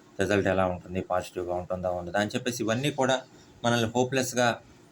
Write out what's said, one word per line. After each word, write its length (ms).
రిజల్ట్ 280
ఎలా 180
ఉంటుంది, 360
పాజిటివ్‌గా 520
ఉంటుందా, 360
ఉండదా 300
అని 100
చెప్పేసి 340
ఇవన్నీ 280
కూడా 240
మనల్ని 280
హోప్‌లెస్‌గా 580